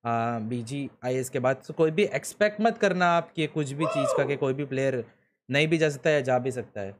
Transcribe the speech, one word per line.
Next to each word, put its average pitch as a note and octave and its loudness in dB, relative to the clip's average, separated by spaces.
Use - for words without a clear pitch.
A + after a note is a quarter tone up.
आ, A#2 0
बीजीआईएस B2+ -6
के C3+ -4
बाद। C3 0
तो D#3 -12
कोई D#3+ 4
भी F3+ 2
एक्सपेक्ट G#3 -2
मत A3+ 2
करना F3+ 2
आप E3+ 2
कि D#3 -2
कुछ D3 -4
भी D#3 -2
चीज़ - 0
का, C#3+ 2
कि C#3 -2
कोई C3+ 0
भी C#3+ -4
प्लेयर C3 -2
नहीं D3 2
भी D#3+ 2
जा D#3 4
सकता C#3+ 0
है D3+ 4
या C#3+ 4
जा B2+ 2
भी B2+ -2
सकता A#2 -10
है G2 -10